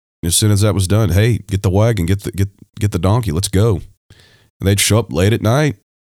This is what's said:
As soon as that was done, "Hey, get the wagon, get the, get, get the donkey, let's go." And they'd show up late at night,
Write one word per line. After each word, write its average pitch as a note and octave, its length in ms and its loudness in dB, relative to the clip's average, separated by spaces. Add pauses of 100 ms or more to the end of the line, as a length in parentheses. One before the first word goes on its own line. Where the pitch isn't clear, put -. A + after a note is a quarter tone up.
(260)
As F2 100 -2
soon G#2+ 160 2
as G2 100 2
that G#2+ 120 2
was F#2+ 140 -2
done, G2+ 220 2
"Hey, G#2+ 280 2
get - 240 -6
the G2 80 0
wagon, G2+ 380 0
get G2+ 160 -2
the, - 80 -8
get, G2 180 -2 (300)
get G2+ 120 -2
the F2+ 80 -4
donkey, G2+ 320 0
let's D2+ 180 -2
go." A2 320 0 (800)
And - 80 -2
they'd G2 120 2
show G2+ 180 2
up A#2 160 -2
late F#2+ 200 2
at - 80 -2
night, C3+ 340 0 (260)